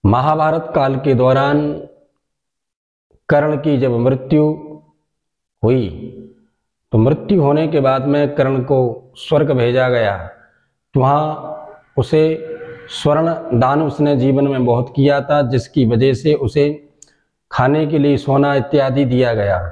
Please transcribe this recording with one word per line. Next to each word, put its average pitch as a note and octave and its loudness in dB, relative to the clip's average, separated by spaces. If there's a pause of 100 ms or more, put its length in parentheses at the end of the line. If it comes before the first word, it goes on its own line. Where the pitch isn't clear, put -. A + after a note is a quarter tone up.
महाभारत D#3 0
काल C3+ 0
के C3+ 0
दौरान C#3 0 (1400)
कर्ण D3+ 0
की D3 -2
जब B2 0
मृत्यु C3 0 (1200)
हुई, A#2 0 (1040)
तो A#2 2
मृत्यु D#3 2
होने D3 2
के D3+ 0
बाद C3 0
में C#3+ 0
कर्ण C3 0
को B2+ -2
स्वर्ग D3 -2
भेजा B2+ 2
गया। G#2+ 0 (800)
तो C3+ 4
वहाँ - -2
उसे D#3 2 (680)
स्वर्ण D3+ 0
दान C3+ 2
उसने D3 0
जीवन C3+ 2
में C3 0
बहुत A#2+ 0
किया C#3 2
था, D3 0
जिसकी B2+ 0
वजह A#2+ 2
से D3+ 0
उसे C#3+ 0 (840)
खाने C#3+ 2
के D#3 0
लिए C#3+ 2
सोना C#3+ 0
इत्यादि C3+ 0
दिया B2 2
गया। G2 0 (120)